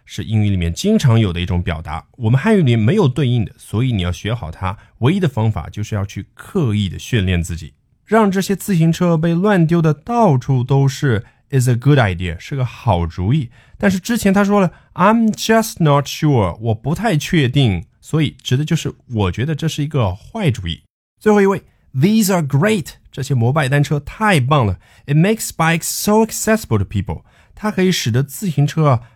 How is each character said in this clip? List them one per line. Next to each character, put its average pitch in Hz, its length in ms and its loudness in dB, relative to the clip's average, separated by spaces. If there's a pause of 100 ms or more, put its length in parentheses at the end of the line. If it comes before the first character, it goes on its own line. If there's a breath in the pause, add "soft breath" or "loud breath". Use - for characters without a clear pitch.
是 - 200 -12
英 107 200 0
语 104 60 0
里 95 80 0
面 85 160 -2
经 214 240 0
常 113 200 4
有 101 140 2
的 87 80 -4
一 87 60 -4
种 90 160 -2
表 80 180 -6
达， 82 260 -12 (120)
我 110 120 0
们 131 80 4
汉 220 180 2
语 190 60 2
里 120 140 2
没 113 180 2
有 196 140 2
对 135 180 -2
应 120 160 0
的， 82 140 -8
所 - 260 -6
以 131 100 -2
你 98 100 0
要 87 100 -2
学 101 220 -6
好 85 160 -10
它。 92 260 -8 (220 soft breath)
唯 139 160 2
一 202 40 -2
的 185 80 0
方 110 240 -2
法 95 200 -6
就 104 120 -10
是 104 120 -8
要 98 100 -4
去 98 300 -12
刻 139 400 -4
意 101 160 -2
的 90 80 -12
训 104 260 -2
练 90 180 0
自 82 140 -6
己， 78 160 -14 (320)
让 214 260 2
这 190 120 -2
些 196 120 -2
自 185 220 -2
行 165 160 4
车 170 240 0
被 170 180 0
乱 180 320 2
丢 170 140 2
的 156 140 2
到 226 420 2
处 131 260 0
都 139 240 2
是 135 380 -2 (260 soft breath)
is 127 180 2
a 123 60 4
good 139 240 4
idea， 90 400 0
是 - 160 -12
个 131 100 -4
好 90 420 0
主 90 260 -2
意。 147 180 -2 (260 soft breath)
但 202 140 0
是 190 80 0
之 233 180 -6
前 196 160 2
他 202 120 4
说 202 160 2
了， 175 120 0 (220 soft breath)
“I'm 220 380 2
just 226 500 0
not 143 240 2
sure， 113 540 0
我 113 140 -2
不 139 200 -4
太 196 220 -2
确 147 320 0
定。” 120 380 0 (140)
所 - 200 -4
以 139 200 -2
指 - 160 -2
的 147 80 0
就 160 120 -2
是 - 180 -4 (200)
我 98 180 0
觉 107 120 -4
得 156 120 -4
这 160 100 -4
是 151 160 -4
一 147 60 -4
个 110 260 0
坏 180 380 -4
主 90 160 -6
意。 82 140 -8 (380)
最 214 120 2
后 208 80 4
一 196 60 4
位， 196 160 0 (300)
“These 196 400 2
are 175 120 0
great， 151 460 0 (200)
这 127 140 -10
些 143 100 -4
摩 120 180 2
拜 151 160 0
单 143 140 2
车 147 160 -2
太 196 400 0
棒 131 260 2
了。 92 140 -2 (280 soft breath)
It 143 100 0
makes 202 320 2
bikes 165 340 0
so 220 420 0
accessible 220 540 -2
to 95 60 0
people， 92 380 -6 (340 soft breath)
它 214 160 -6
可 190 100 -2
以 185 80 2
使 127 220 -2
得 123 100 2
自 - 260 -6
行 143 160 2
车 151 220 0
啊 123 140 2 (160 soft breath)